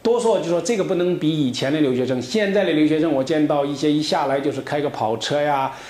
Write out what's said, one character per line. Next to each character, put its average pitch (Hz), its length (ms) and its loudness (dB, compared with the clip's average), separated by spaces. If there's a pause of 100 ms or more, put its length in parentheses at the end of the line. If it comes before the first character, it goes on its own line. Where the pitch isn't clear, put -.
多 233 180 2
说 214 200 2
就 165 100 -4
说 170 120 0
这 233 160 0
个 185 80 0
不 185 100 -2
能 175 240 0
比 156 100 0
以 151 220 0
前 131 220 -4
的 156 80 0
留 139 120 2
学 123 140 0
生， 127 160 -2
现 202 320 0
在 202 100 4
的 170 80 0
留 151 140 4
学 156 140 2
生 160 120 2
我 135 100 2
见 151 220 0
到 147 200 2
一 143 100 -4
些 151 160 0
一 151 100 2
下 151 260 0
来 139 140 0
就 143 100 -2
是 131 120 -6
开 143 180 -4
个 143 80 -2
跑 113 300 -2
车 143 240 -2
呀， 139 300 0 (180)